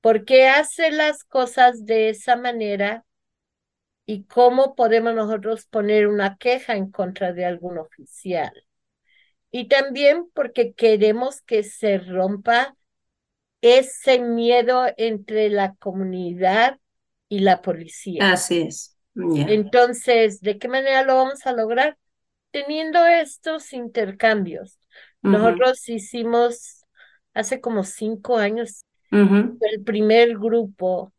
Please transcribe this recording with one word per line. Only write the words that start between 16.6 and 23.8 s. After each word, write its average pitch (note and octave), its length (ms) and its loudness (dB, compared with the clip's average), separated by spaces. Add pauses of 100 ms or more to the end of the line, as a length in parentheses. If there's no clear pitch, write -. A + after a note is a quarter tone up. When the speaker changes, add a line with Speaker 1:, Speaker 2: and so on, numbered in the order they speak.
Speaker 1:
y G3+ 100 -6
la F#3 220 4
policía. F3 640 -6 (100)
Speaker 2:
Así F3 280 -2
es. - 340 -10 (200)
Ya. D#3+ 340 -2
Speaker 1:
Entonces, A3+ 920 2
¿de G3+ 180 -6
qué - 80 -10
manera C4 360 0
lo C4 120 2
vamos C4 300 0
a B3+ 80 -2
lograr? A#3+ 440 -2 (540)
Teniendo D#4 540 -2
estos D#4+ 680 -2
intercambios. G#3+ 1080 -4 (440)